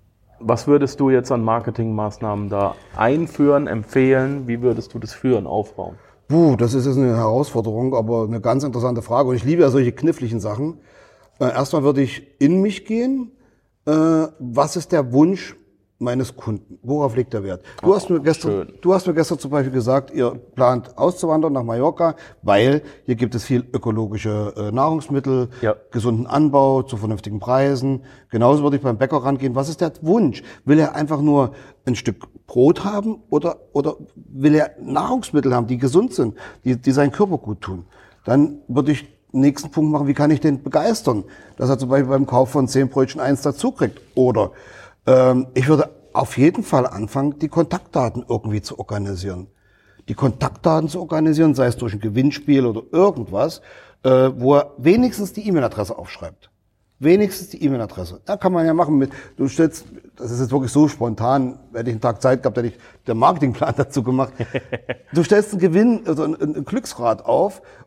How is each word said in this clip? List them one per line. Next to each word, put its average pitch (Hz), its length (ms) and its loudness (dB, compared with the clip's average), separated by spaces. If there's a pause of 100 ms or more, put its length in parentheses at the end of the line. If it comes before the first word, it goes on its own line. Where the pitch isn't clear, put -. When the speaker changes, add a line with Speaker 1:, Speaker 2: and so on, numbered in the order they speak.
(380)
Speaker 1:
was 117 280 -2
würdest 143 340 2
du 135 100 2
jetzt 127 220 2
an 117 100 0
Marketingmaßnahmen 110 1040 -4
da 101 260 -2 (220)
einführen, 143 720 2
empfehlen? 131 800 0
Wie 117 160 -4
würdest 113 320 -2
du 120 40 -10
das 110 140 -12
führen, 117 340 0
aufbauen? 90 500 -6 (320)
Speaker 2:
Puh, 151 280 4
das 117 180 0
ist 131 120 0
jetzt 135 100 0
eine 127 200 2
Herausforderung, 117 800 -2
aber 113 280 0
eine 110 180 -4
ganz 127 220 0
interessante 120 400 -4
Frage. 127 280 0
Und 127 40 0
ich 113 100 -2
liebe 165 180 4
ja 139 80 6
solche 123 220 2
kniffligen 123 480 -2
Sachen. 131 380 -6 (640)
Äh, 131 60 0
erstmal 131 360 -2
würde 139 200 2
ich - 240 -6 (120)
in 170 220 4
mich 196 240 -2
gehen 247 480 -4 (540)
äh, 151 60 2 (460)
was 127 380 -2
ist - 160 -6
der 135 200 0
Wunsch 165 440 2 (420)
meines 123 380 -4
Kunden? - 460 -10
Worauf 135 340 -2
legt 117 180 -2
er 104 100 -6
Wert? 92 180 -8 (200)
Du 175 100 4
Speaker 1:
Oh, - 20 2
Speaker 2:
hast 196 140 -2
mir 170 120 2
gestern, 151 300 0
Speaker 1:
schön. 98 300 -4
Speaker 2:
du 180 140 4
hast 185 120 0
mir 180 80 2
gestern 156 240 0
zum 139 120 -10
Beispiel 135 220 0
gesagt, 131 400 0
ihr 120 180 0 (240)
plant 127 420 0
auszuwandern 160 560 0
nach 131 100 -2
Mallorca, 147 520 0 (280)
weil 123 400 4 (220)
hier 123 120 -2
gibt 117 180 -2
es 107 100 -6
viel 123 280 -2
ökologische, 107 840 -4
äh, 104 160 -6
Nahrungsmittel, 135 760 0 (120)
Speaker 1:
Ja. 107 140 0 (160)
Speaker 2:
gesunden 117 360 -2
Anbau 135 560 2
zu 127 140 -10
vernünftigen 107 440 -6
Preisen. 135 600 0 (280)
Genauso 127 320 4
würde 143 140 2
ich - 60 -6
beim 120 160 0
Bäcker 135 200 0
rangehen. 131 360 -2
Was 139 140 -2
ist 156 140 -12
der 160 100 -2 (100)
Wunsch? 165 400 2 (220)
Will 147 140 6
er 151 160 2
einfach 147 260 -2
nur 143 320 2 (340)
ein 123 100 0
Stück - 320 -6 (180)
Brot 139 380 2
haben 208 340 -4 (120)
oder, 151 280 -2 (140)
oder 147 240 -2 (180)
will 139 400 0
er 156 160 2 (120)
Nahrungsmittel 147 720 0
haben, 123 120 0
die 123 120 -4
gesund 139 360 2
sind, 117 200 -2 (300)
die, 127 160 0
die 139 120 2
seinen 143 200 2
Körper 196 260 0
gut 107 220 -10
tun? 92 240 -12 (400)
Dann 143 340 2 (100)
würde 135 240 0
ich 131 140 -6 (260)
nächsten 139 380 0
Punkt 156 220 0
machen, 147 160 0
wie 143 60 0
kann 147 160 2
ich 151 100 2
den 143 220 0
begeistern, 147 600 0 (320)
dass 127 140 -2
er 131 80 2
zum 127 120 -6
Beispiel 135 180 4
beim 135 180 2
Kauf 127 240 2
von 139 180 2
zehn 131 200 2
Brötchen 131 320 -2
eins 135 220 0
dazu 151 280 -2
kriegt. - 300 -4 (160)
Oder, 117 340 2 (560)
ähm, 127 480 4
ich 127 140 0
würde 151 200 4 (240)
auf - 240 -2
jeden 170 280 2
Fall 127 200 2
anfangen, 135 540 -4
die 156 100 -4
Kontaktdaten 160 800 -2
irgendwie 107 320 -4
zu - 200 -12
organisieren. 95 680 -8 (600)
Die - 60 -6
Kontaktdaten 156 720 0
zu 160 100 -8
organisieren, 156 560 2
sei 127 120 2
es 120 100 0
durch 110 180 -6
ein 104 60 -10
Gewinnspiel 131 640 0
oder 110 240 -2
irgendwas, 151 720 0 (400)
äh, 131 340 4
wo 131 200 4
er - 220 0
wenigstens 202 540 2
die 214 140 -12
E-Mail-Adresse 123 500 -2
aufschreibt. - 540 -16 (520)
Wenigstens 190 460 2
die - 160 -12
E-Mail-Adresse. 104 600 -4
Da 202 100 -2
kann 190 160 0
man 165 140 0
ja 160 80 2
machen 156 240 2
mit, 135 120 0 (280)
du 135 100 0
stellst, 160 380 0 (300)
das 120 140 -10
ist 120 100 -6
jetzt 127 120 -2
wirklich 131 180 0
so 147 160 6
spontan, 127 720 -2 (140)
hätte 117 160 -6
ich 117 60 -2
einen 107 80 -8
Tag 120 180 -2
Zeit 131 220 2
gehabt, 127 160 -4
hätte 120 100 -2
ich 113 100 -12 (300)
den 113 80 -2
Marketingplan 147 580 0
<laughs> - 40 -2
dazu 135 240 -2
gemacht. 127 360 -2
Speaker 1:
<laughs> 120 40 -6 (720)
Speaker 2:
Du 165 120 2
stellst 208 280 2
einen 190 80 -6
Gewinn, 196 460 2
also 156 160 -2
ein, 156 180 -4
ein, 147 160 -2
ein 143 80 -6
Glücksrad 120 600 -4
auf 160 380 -2 (240)